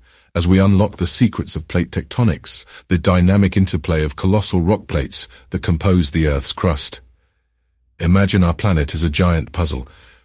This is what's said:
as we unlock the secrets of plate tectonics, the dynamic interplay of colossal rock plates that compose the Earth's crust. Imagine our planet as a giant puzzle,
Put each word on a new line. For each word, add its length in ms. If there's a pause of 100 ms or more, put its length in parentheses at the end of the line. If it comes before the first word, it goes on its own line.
(340)
as 140
we 100
unlock 380
the 100
secrets 500
of 120
plate 220
tectonics, 720 (240)
the 80
dynamic 580
interplay 480
of 140
colossal 460
rock 240
plates 420 (220)
that 120
compose 500
the 140
Earth's 280
crust. 480 (960)
Imagine 440
our 120
planet 400
as 80
a 80
giant 420
puzzle, 340 (380)